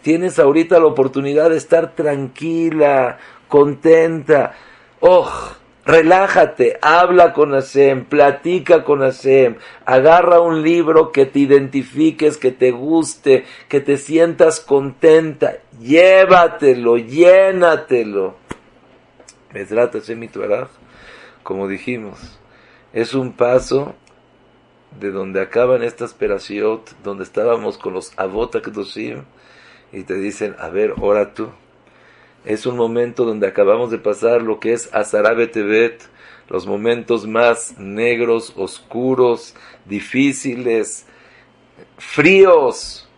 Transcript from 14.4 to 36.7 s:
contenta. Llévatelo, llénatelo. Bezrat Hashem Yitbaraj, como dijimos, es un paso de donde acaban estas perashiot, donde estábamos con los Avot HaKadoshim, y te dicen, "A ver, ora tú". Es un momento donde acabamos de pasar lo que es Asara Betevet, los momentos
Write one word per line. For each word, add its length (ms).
contenta. 960
Llévatelo, 1160
llénatelo. 1400
Bezrat 400
Hashem 280
Yitbaraj, 480
como 240
dijimos, 720
es 220
un 180
paso 600
de 120
donde 300
acaban 420
estas 320
perashiot, 880
donde 220
estábamos 540
con 140
los 260
Avot 360
HaKadoshim, 680
y 120
te 100
dicen, 440
"A 100
ver, 320
ora 340
tú". 160
Es 220
un 100
momento 480
donde 220
acabamos 440
de 80
pasar 440
lo 180
que 120
es 220
Asara 400
Betevet, 680
los 180
momentos 600